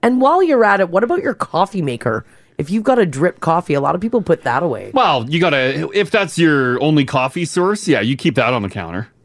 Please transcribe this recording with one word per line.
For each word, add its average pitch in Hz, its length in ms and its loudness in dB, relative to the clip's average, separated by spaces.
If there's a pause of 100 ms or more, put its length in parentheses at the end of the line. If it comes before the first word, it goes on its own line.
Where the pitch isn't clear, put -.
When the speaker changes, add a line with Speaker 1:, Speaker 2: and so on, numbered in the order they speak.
Speaker 1:
And 247 200 0
while 320 200 4
you're 285 220 4
at 202 160 4
it, 180 100 0
what 190 140 2
about 339 180 -2
your 269 120 -4
coffee 185 480 -4
maker? 120 440 -4 (320)
If 147 120 -6
you've 214 160 -2
got 254 140 4
a 208 60 4
drip 156 360 -2
coffee, 165 320 0
a 139 80 0
lot 143 140 0
of 180 60 -4
people 226 200 -2
put 165 220 0
that 127 200 -2
away. 104 300 -6
Speaker 2:
Well, 151 360 0
you 165 120 0
gotta, 143 520 0
if 202 160 0
that's 196 300 0
your 135 420 2
only 147 220 4
coffee 135 420 -2
source, 185 420 -2
yeah, 135 120 4
you 117 160 0
keep 135 200 -2
that 123 180 2
on 117 80 0
the 98 80 -4
counter. 92 400 -8 (160)